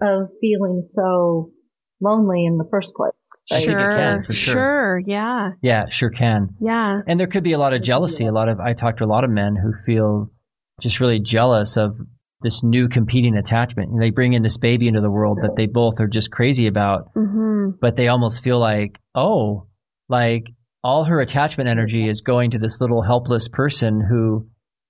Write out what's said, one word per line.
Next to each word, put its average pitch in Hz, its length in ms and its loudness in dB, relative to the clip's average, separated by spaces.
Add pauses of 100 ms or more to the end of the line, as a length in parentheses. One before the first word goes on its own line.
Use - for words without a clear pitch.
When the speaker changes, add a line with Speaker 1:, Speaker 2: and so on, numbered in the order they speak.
Speaker 1:
of 196 260 0 (140)
feeling 196 400 0
so 175 680 0 (520)
lonely 196 440 2
in 170 120 0
the 156 120 -4
first 196 240 -4
place. - 480 -6 (100)
Speaker 2:
I - 100 0
think 156 100 0
it 202 80 0
Speaker 3:
Sure, 202 160 0
Speaker 2:
can, 202 280 -2
for 220 100 -8
sure. 254 200 -2
Speaker 3:
sure, 254 520 0
yeah. 208 460 -4 (100)
Speaker 2:
Yeah, 117 280 2
sure 120 220 -2
can. 107 380 0 (100)
Speaker 3:
Yeah. 220 480 -2
Speaker 2:
And 170 120 0
there 185 80 0
could 185 160 -2
be 170 100 0
a 151 40 0
lot 139 160 2
of 120 80 0
jealousy, 127 460 0
a 110 40 0
lot 110 180 2
of, 104 100 -2
I 117 140 -2
talk 113 240 -2
to 110 80 -2
a - 20 0
lot 110 160 2
of 127 80 0
men 104 240 0
who 104 160 0 (140)
feel 107 440 0 (520)
just 113 180 -2
really 120 200 2
jealous 113 580 2
of 107 200 0 (440)
this 117 220 -2
new 120 260 2
competing 120 460 2
attachment. 113 560 -2
And 117 100 0
they 113 100 4
bring 123 220 2
in 113 100 2
this 107 140 0
baby 120 300 2
into 110 140 2
the 104 100 2
world 104 300 0
that 107 140 -2
they 110 120 0
both 113 320 0
are 110 80 0
just 104 240 -2
crazy 123 360 2
about, 101 480 -2
Speaker 3:
Mm-hmm. 208 680 0
Speaker 2:
but 120 140 2
they 123 120 2
almost 120 360 0
feel 123 160 2
like, 107 400 0 (160)
"Oh, 123 520 0 (420)
like, 117 420 0 (320)
all 143 220 2
her 160 140 2
attachment 139 500 -2
energy 113 380 0
is 107 140 -2
going 123 300 2
to 120 80 -4
this 110 220 -4
little 117 200 2
helpless 120 460 0
person 117 600 0
who 113 400 0 (420)